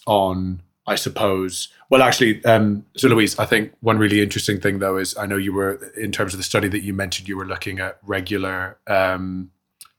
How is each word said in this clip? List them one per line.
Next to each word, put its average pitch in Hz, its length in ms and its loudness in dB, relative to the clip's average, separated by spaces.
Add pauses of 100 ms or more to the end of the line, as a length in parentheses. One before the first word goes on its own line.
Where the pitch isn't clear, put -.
on 92 560 0 (260)
I 104 60 0
suppose, 95 720 -2 (220)
well, 131 120 8
actually, 120 440 4
um, 107 400 4 (100)
so 131 140 4
Louise, 113 280 4
I 110 80 0
think 110 360 0
one 110 160 2
really 104 240 4
interesting 101 400 -2
thing, 98 180 0
though, 95 160 0
is 95 220 -4
I 104 80 -6
know 98 100 -4
you 98 160 -2
were, 98 460 -4
in 104 160 -6
terms 101 200 -2
of 92 60 -10
the 92 60 -6
study 101 240 0
that 98 120 -4
you 98 120 -6
mentioned, 95 340 -6
you 98 80 -6
were 95 100 -8
looking 95 340 -8
at 95 240 -8
regular, 95 760 -4 (100)
um, 92 640 -2 (480)